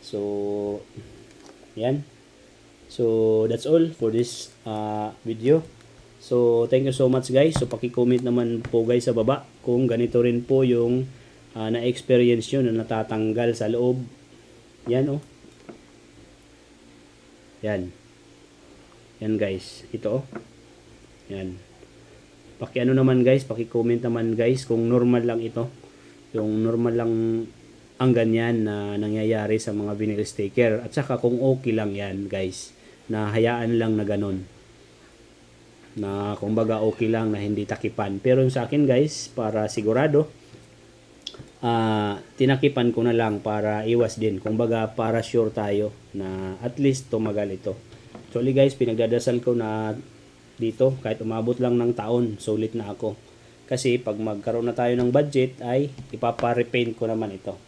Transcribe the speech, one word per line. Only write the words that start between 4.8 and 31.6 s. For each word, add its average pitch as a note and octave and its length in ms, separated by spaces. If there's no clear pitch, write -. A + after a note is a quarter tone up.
video. A#2 400
So, A#2+ 480
thank C3 180
you C3+ 80
so C3 140
much, B2+ 240
guys. D3 240
So, - 160
paki-comment B2 560
naman A#2+ 400
po, A#2 160
guys, A#2+ 240
sa B2 80
baba A2+ 320
kung B2+ 240
ganito A#2+ 320
rin A#2+ 240
po C3 240
yung, B2 400
ah, A2 160
na-experience A#2+ 800
nyo C3+ 160
na A2+ 160
natatanggal A2 720
sa A2 160
loob. B2 320
Yan, C3+ 240
oh. D3 80
Yan. F#2+ 320
Yan, G#2+ 160
guys. G2 560
Ito, A2 260
oh. C3 40
Yan. F#2+ 240
Paki-ano B2+ 400
naman, C3 240
guys, C3 240
paki-comment A#2 560
naman, A#2 320
guys, A#2+ 320
kung A#2 240
normal A#2+ 320
lang A#2 180
ito. A#2 300
Yung G#2+ 320
normal A#2 320
lang A#2 140
ang B2+ 160
ganyan A2+ 480
na G2+ 320
nangyayari G#2+ 640
sa G#2 160
mga G#2 160
vinyl G#2+ 320
sticker. A2 560
At A#2+ 160
saka C3+ 240
kung B2 160
okay B2+ 400